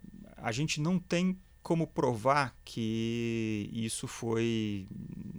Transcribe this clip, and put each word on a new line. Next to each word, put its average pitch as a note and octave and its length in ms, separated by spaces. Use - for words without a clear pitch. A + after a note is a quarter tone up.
a - 140
gente D3 280
não E3+ 200
tem F#3 400
como E3 240
provar C3 680
que A2+ 1080
isso A2+ 340
foi, A2+ 800